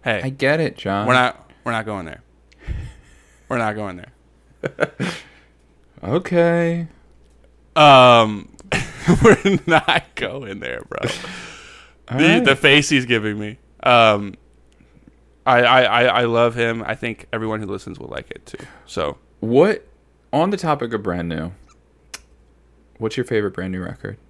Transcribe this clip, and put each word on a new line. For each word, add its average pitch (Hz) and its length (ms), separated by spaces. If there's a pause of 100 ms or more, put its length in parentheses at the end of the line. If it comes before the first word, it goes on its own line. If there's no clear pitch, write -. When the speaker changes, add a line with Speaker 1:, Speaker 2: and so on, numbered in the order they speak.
Speaker 1:
Hey, 107 200
Speaker 2:
I 131 60
get 135 300
it, 156 180
John. 101 300
Speaker 1:
we're 127 60
not, 127 360 (140)
we're 120 80
not 110 140
going 101 200
there. - 160 (1300)
We're 123 120
not 107 160
going 98 220
there. - 1000
Speaker 2:
<laughs> - 140 (920)
Okay. 170 840 (880)
Speaker 1:
Um, 123 760 (220)
<laughs> - 520
we're 196 420
not 165 380 (120)
going 107 440
there, 62 280
bro. - 220 (960)
Speaker 2:
All 123 100
Speaker 1:
The, 156 100
Speaker 2:
right. 240 180
Speaker 1:
the 135 100
face 143 340
he's 131 160
giving 107 340
me. 104 180 (260)
Um, 107 520 (1080)
I, 127 180
I, 127 200
I, 117 200
I 123 220
love 117 300
him. 117 300
I 110 100
think 117 380
everyone 110 260
who 107 60
listens 98 340
will - 100
like - 220
it - 140
too. - 200 (200)
So 73 320 (220)
Speaker 2:
What, 139 460 (480)
on 165 160
the 202 80
topic 139 360
of 104 100
Brand 87 260
New, 82 220 (1500)
what's 110 200
your 123 80
favorite 104 280
Brand 92 180
New 92 120
record? - 340 (120)